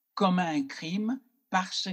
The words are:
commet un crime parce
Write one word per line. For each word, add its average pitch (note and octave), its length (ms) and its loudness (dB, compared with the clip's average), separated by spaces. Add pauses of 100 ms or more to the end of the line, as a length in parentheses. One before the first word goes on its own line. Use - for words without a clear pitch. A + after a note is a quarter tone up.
(140)
commet F3+ 280 4
un D3+ 240 0
crime G#3 540 -4 (300)
parce F#3+ 420 -2